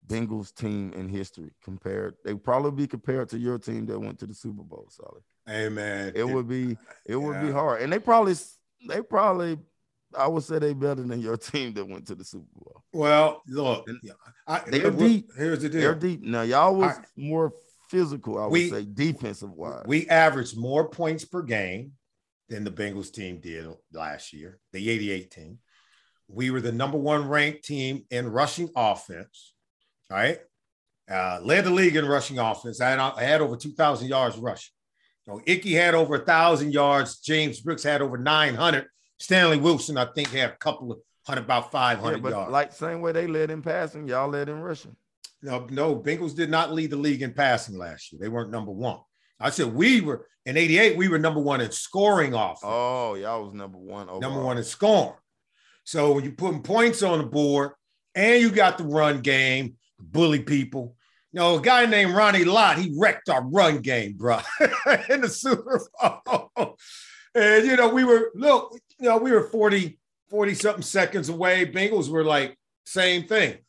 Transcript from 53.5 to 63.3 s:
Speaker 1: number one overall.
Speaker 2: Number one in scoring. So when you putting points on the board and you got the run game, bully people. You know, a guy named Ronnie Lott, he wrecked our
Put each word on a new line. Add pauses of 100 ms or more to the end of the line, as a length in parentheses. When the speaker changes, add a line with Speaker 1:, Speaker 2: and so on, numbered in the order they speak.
Speaker 1:
number
one
overall.
Speaker 2:
Number
one
in
scoring. (680)
So
when
you
putting
points
on
the
board (440)
and
you
got
the
run
game, (240)
bully
people. (360)
You
know,
a
guy
named
Ronnie
Lott,
he
wrecked
our